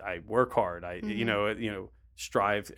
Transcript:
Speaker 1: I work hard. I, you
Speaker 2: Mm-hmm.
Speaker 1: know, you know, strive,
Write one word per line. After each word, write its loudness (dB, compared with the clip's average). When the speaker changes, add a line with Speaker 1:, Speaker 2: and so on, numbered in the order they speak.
Speaker 1:
I -4
work 4
hard. 0
I, -8
you -8
Speaker 2:
Mm-hmm. -2
Speaker 1:
know, 2
you -4
know, -8
strive, 2